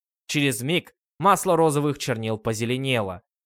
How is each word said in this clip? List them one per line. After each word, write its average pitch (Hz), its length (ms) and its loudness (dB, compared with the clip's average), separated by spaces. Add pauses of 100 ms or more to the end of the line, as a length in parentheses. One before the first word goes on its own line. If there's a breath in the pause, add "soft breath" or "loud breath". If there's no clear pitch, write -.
(260)
Через 139 380 0
миг 160 320 -4 (240)
масло 185 360 4
розовых 147 440 2
чернил 113 400 -4
позеленело. 117 800 -2 (240)